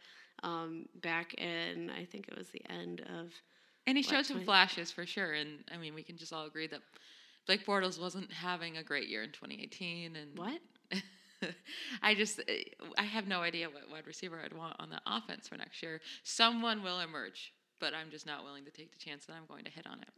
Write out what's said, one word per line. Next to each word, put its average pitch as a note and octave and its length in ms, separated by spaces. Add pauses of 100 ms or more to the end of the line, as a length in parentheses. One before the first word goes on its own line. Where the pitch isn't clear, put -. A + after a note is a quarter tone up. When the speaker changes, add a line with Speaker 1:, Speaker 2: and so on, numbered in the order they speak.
(420)
Speaker 1:
um, E3 460 (140)
back E3 340
in, E3+ 560
I F3+ 140
think G3+ 220
it - 100
was F#3 100
the - 140 (100)
end F3 300
of E3+ 300 (540)
Speaker 2:
And C4 120
he C#4+ 60
Speaker 1:
what, - 60
Speaker 2:
showed C4+ 160
some C4+ 120
Speaker 1:
twenty F#3 80
Speaker 2:
flashes F#3+ 460
for F3 140
sure. F3 280
And, D3+ 380
I E3+ 60
mean, D#3 160
we D#3 80
can E3+ 160
just D#3+ 160
all D#3 140
agree D#3 200
that D3 140 (640)
Blake G3+ 200
Bortles F#3 360
wasn't F3+ 300
having E3+ 460
a D#3+ 60
great C#3+ 260
year G#2+ 140
in B2 80
twenty - 300
eighteen. E3+ 540
And D3 220
Speaker 1:
What? A3 220 (320)
Speaker 2:
<laughs> - 1120
I G#3 140
just, G#3 260 (560)
I G3+ 60
have G#3 240
no F#3 140
idea E3+ 280
what C#3+ 220
wide D#3+ 160
receiver E3 360
I'd D3 100
want E3 260
on E3 100
the D#2+ 160
offense A3 420
for - 80
next - 280
year. D#3+ 180 (220)
Someone A#3 580
will F3+ 200
emerge, D3 520 (260)
but D3+ 140
I'm D#3+ 160
just D3+ 160
not C#3+ 180
willing C#3 220
to D3+ 60
take D#3 200
the - 60
chance C#3+ 300
that E3 60
I'm E3 140
going D3 180
to - 40
hit D#3 160
on - 140
it. - 80 (100)